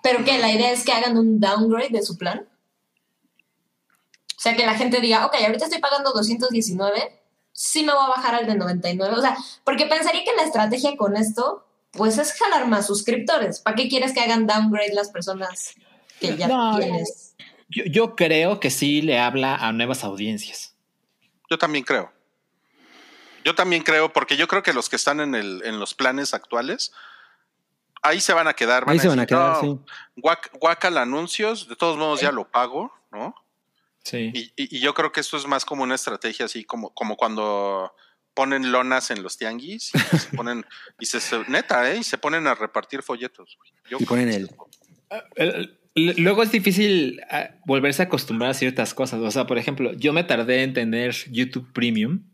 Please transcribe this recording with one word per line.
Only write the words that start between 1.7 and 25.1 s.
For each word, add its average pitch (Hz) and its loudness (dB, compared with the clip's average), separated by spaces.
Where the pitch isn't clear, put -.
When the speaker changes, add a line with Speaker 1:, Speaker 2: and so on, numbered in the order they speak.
Speaker 1:
de 214 0
su 185 -6
plan? 180 -6
O - -16
sea, 226 2
que 240 4
la 220 2
gente 247 2
diga, 226 4
"Ok, - 2
ahorita 226 2
estoy 320 -4
pagando 277 2
doscientos 226 0
diecinueve, 208 -2
sí - -2
me 294 4
voy 277 4
a 262 2
bajar 247 0
al 226 0
de 220 0
noventa 180 0
y 180 -2
nueve". 196 0
O 247 0
sea, 262 2
porque 269 2
pensaría 320 2
que 466 0
la 320 4
estrategia 254 0
con 202 0
esto, 233 -2
pues, 220 2
es 302 -2
jalar 330 2
más 208 2
suscriptores. 226 0
¿Para 214 0
qué 254 0
quieres 262 0
que 240 0
hagan 226 2
downgrade 208 2
las 202 -2
personas 190 -8
que 311 -2
ya - -2
Speaker 2:
No, 233 0
Speaker 1:
tienes? 175 -4
Speaker 2:
yo, - -6
yo 220 2
creo 165 2
que 131 0
sí 147 2
le 143 2
habla 131 0
a 113 -2
nuevas 120 -2
audiencias. 104 -8
Speaker 3:
Yo 160 -2
también 151 0
creo. 117 -2
Yo 160 2
también 175 2
creo, 156 4
porque 143 0
yo 160 2
creo 190 0
que 180 2
los 123 0
que - -4
están 147 0